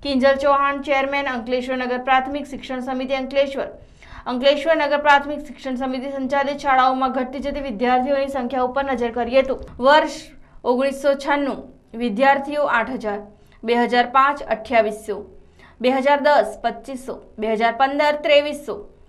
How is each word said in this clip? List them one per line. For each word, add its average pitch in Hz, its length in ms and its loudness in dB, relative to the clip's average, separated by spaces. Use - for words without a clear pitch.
કિંજલ 269 320 4
ચૌહાણ, 277 480 2
ચેરમેન, 277 440 0
અંકલેશ્વર 254 500 -4
નગર 254 220 -4
પ્રાથમિક 269 480 0
શિક્ષણ 254 340 -10
સમિતિ, 262 340 -4
અંકલેશ્વર. 269 520 -2
અંકલેશ્વર 277 500 2
નગર 294 220 0
પ્રાથમિક 294 480 2
શિક્ષણ 262 280 -10
સમિતિ 262 360 -6
સંચાલિત 277 480 -2
શાળાઓમાં 262 540 2
ઘટતી 262 260 -4
જતી 277 220 -6
વિદ્યાર્થીઓની 254 680 0
સંખ્યા 254 340 -4
ઉપર 254 220 -2
નજર 240 260 -2
કરીએ 240 320 2
તો 262 180 -2
વર્ષ 302 320 4
ઓગણીસો 269 500 0
છન્નું 285 580 -4
વિદ્યાર્થીઓ 269 640 2
આઠ 233 280 0
હજાર, 214 280 -6
બે 233 100 0
હજાર 240 360 2
પાંચ 269 320 2
અઠ્યાવીસો, 208 960 -2
બે 247 100 2
હજાર 277 300 2
દસ 269 420 4
પચીસો, - 600 -8
બે 214 140 -2
હજાર 226 240 2
પંદર 285 460 2
ત્રેવીસો 294 680 0